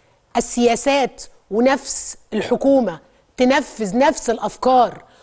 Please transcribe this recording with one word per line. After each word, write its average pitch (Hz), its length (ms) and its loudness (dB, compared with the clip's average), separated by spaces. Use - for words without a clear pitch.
السياسات 240 840 0
ونفس 262 680 0
الحكومة 240 680 0
تنفذ 247 600 0
نفس 294 320 0
الأفكار 226 760 0